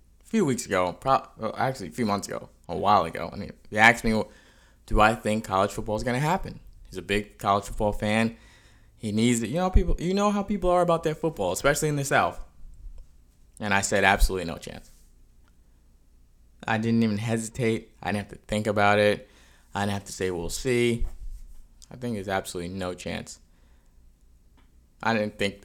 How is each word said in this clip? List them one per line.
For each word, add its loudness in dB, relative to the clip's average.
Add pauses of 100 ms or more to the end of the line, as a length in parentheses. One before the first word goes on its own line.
(200)
a -20
few 0
weeks 0
ago, 2
pro-, 0 (160)
well, -6
actually -4
a -14
few -2
months 0
ago, -10 (200)
a -6
while 4
ago. -6
And -10
he, -12 (200)
he -2
asked 8
me, 0 (640)
"Do 2
I 8
think -2
college 2
football -6
is -4
gonna -2
happen?" -4 (300)
He's -12
a -10
big -4
college 2
football -2
fan. 0 (600)
He -8
needs 2
it. -6
You -4
know, 0
people, 4
you -2
know 2
how -2
people -2
are 4
about 2
their 0
football, -2
especially 0
in 0
the -2
South. 2 (1200)
And 0
I 4
said, 2
"Absolutely 4
no -6
chance." -16 (1700)
I 0
didn't 2
even 0
hesitate. -2 (100)
I -4
didn't -2
have -10
to -20
think -2
about 4
it. 4 (460)
I 0
didn't 0
have -8
to -14
say, -4
"We'll -4
see." 0 (840)
I -14
think -8
there's -6
absolutely -6
no -6
chance. -10 (1600)
I -2
didn't -4
think, -4